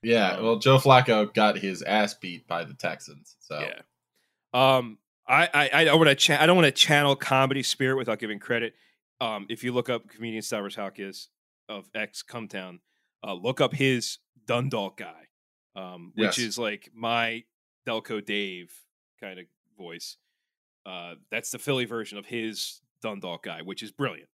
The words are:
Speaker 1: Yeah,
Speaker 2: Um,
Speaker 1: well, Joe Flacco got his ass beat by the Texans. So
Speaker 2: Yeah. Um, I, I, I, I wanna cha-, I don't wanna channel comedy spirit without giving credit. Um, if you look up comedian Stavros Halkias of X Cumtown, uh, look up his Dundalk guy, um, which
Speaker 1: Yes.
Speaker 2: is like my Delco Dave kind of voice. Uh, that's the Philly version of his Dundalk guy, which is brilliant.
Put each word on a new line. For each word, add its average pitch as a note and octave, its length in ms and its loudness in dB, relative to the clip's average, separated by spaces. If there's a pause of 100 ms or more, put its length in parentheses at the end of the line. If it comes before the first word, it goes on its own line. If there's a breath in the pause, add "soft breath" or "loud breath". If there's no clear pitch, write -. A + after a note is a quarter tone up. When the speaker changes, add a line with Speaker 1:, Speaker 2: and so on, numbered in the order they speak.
Speaker 1:
Yeah, A2 300 2
Speaker 2:
Um, F#2+ 120 -6
Speaker 1:
well, A2+ 140 2
Joe C3+ 200 8
Flacco B2+ 540 6
got G#2 260 4
his F#2+ 240 -6
ass G#2 320 0
beat F2 320 -12
by E2+ 180 -4
the - 100 -16
Texans. D2+ 640 -10
So D#2 200 -12
Speaker 2:
Yeah. - 200 -10 (720)
Um, B2+ 460 2 (280)
I, D3 280 4
I, C#3+ 180 4
I, D#3+ 160 6
I C#3+ 60 6
wanna D#3+ 220 8
cha-, D3 260 4
I - 40 6
don't F3 100 8
wanna D#3 160 6
channel C#3+ 440 4
comedy C3+ 460 0
spirit C3 340 -2
without A2+ 220 -4
giving G#2+ 200 -8
credit. A2+ 360 -4 (460)
Um, G#2+ 280 -6
if A2+ 140 -10
you B2 100 -4
look A#2+ 160 -2
up A#2+ 200 -4
comedian A2 340 -8
Stavros G2+ 320 -6
Halkias G2 540 -12 (400)
of G2+ 260 -14
X G#2+ 340 -8
Cumtown, F#2+ 520 -12 (440)
uh, G#2 100 -8
look G#2+ 260 -4
up C3 120 2
his C3+ 460 0 (280)
Dundalk A#2+ 500 -2
guy, D#2+ 320 -18 (480)
um, F2+ 400 -16
which G#2 220 0
Speaker 1:
Yes. A#2+ 100 -4
Speaker 2:
is G#2 100 -8
like G#2 340 -8
my A#2 520 -4 (420)
Delco A2 380 -6
Dave G2 500 -8 (460)
kind F#2+ 180 -16
of F2+ 80 -20 (320)
voice. E2+ 380 -16 (680)
Uh, F2 300 -14 (160)
that's - 220 -8
the A#2+ 80 -12
Philly C3 240 -2
version A2 340 -8
of G2 80 -16
his A2+ 540 -8 (200)
Dundalk F#2+ 440 -10
guy, E2 180 -12
which F3+ 220 -12
is G#2 80 -16
brilliant. G#2 460 -8